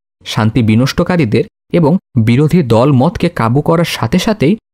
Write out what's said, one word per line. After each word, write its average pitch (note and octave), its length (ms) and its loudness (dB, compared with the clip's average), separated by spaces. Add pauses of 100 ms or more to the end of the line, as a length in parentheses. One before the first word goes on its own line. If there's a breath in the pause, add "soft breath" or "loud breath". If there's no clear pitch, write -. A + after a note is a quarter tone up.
(260)
শান্তি A2+ 380 -2
বিনষ্টকারীদের B2 800 0 (280)
এবং F3 200 2 (240)
বিরোধী B2+ 460 2
দল A#2 300 2
মতকে C#3 360 0
কাবু A#2+ 320 -2
করার E3 340 0
সাথে B2+ 240 -2
সাথেই G3+ 340 0 (200)